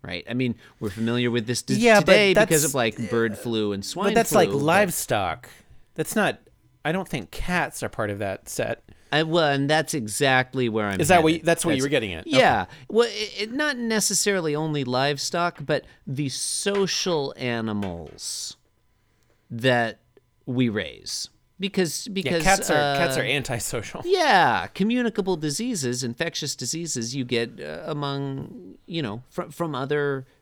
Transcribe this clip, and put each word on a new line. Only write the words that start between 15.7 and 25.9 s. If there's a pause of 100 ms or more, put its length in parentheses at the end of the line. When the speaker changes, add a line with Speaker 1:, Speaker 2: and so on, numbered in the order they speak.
Speaker 1:
the
social
animals (920)
that (480)
we
raise. (300)
Because,
Speaker 2:
Yeah,
Speaker 1:
because,
Speaker 2:
cats
are,
cats
Speaker 1:
uh,
Speaker 2:
are
antisocial.
Speaker 1:
Yeah,
communicable
diseases,